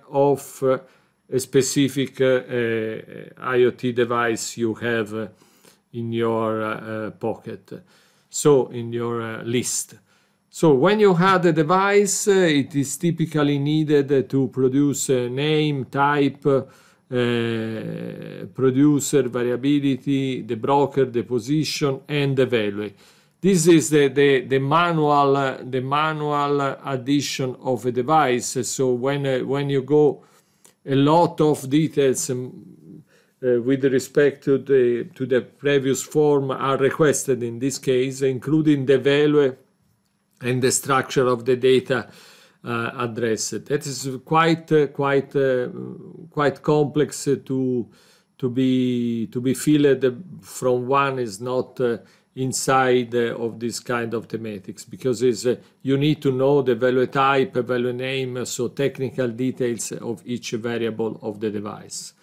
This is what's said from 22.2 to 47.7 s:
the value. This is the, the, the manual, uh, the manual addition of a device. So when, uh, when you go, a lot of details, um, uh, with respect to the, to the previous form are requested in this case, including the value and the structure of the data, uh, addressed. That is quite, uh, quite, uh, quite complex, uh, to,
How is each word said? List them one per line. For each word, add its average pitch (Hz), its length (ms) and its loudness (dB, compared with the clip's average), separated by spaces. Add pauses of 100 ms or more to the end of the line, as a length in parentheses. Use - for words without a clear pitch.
the 127 100 4
value. 104 460 -2 (480)
This 175 260 2
is 160 240 6
the, 143 180 4
the, 139 380 4
the 131 120 0
manual, 147 760 2
uh, 135 260 -2
the 127 180 -4
manual 147 800 -2 (240)
addition 135 800 -4
of 127 240 -4
a 123 60 0
device. 127 640 0 (100)
So 131 280 -2
when, 139 320 -2
uh, 131 140 0
when 139 300 -4
you 135 120 0
go, 147 420 2 (600)
a 139 80 -2
lot 160 460 4
of 147 280 0
details, 139 640 0
um, 127 320 -8 (800)
uh, 123 180 2
with 131 240 0
respect 131 600 2
to 139 140 2
the, 123 460 2 (100)
to 131 120 -6
the 120 160 2
previous 139 600 -2
form 147 480 2
are 131 280 -2
requested 131 640 0
in 117 160 -6
this 131 200 -4
case, 131 440 -2
including 139 640 0
the 135 120 6
value 143 560 4 (880)
and 123 220 -2
the 127 100 2
structure 131 540 0
of 120 180 0
the 127 120 2
data, 127 520 2 (560)
uh, 117 320 -4
addressed. 113 720 -4
That 143 200 -4
is 131 220 -8 (160)
quite, 160 480 2
uh, 151 160 4
quite, 139 480 -2
uh, 131 320 0 (640)
quite 143 320 -2
complex, 147 640 0
uh, 135 160 2
to, 127 440 -4 (500)